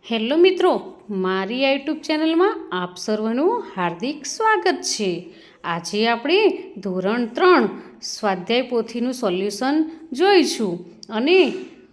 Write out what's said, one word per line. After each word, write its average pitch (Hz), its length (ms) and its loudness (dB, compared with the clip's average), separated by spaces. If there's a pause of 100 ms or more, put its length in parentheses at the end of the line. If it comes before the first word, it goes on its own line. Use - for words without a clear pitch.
હેલો 233 280 -2
મિત્રો, 349 580 2 (140)
મારી 190 540 -2
YouTube 277 360 0
ચેનલમાં 320 720 0
આપ 180 260 -4
સર્વનું 233 640 0 (120)
હાર્દિક 185 500 -4
સ્વાગત 427 560 0
છે. 180 460 -4 (360)
આજે 175 440 -2
આપણે 285 320 2 (380)
ધોરણ 196 480 -2
ત્રણ 311 420 4 (340)
સ્વાધ્યાય 202 600 -2
પોથીનું 247 520 -4
સોલ્યુશન 208 640 -2 (360)
જોઈશું 254 680 2 (300)
અને 277 440 4 (400)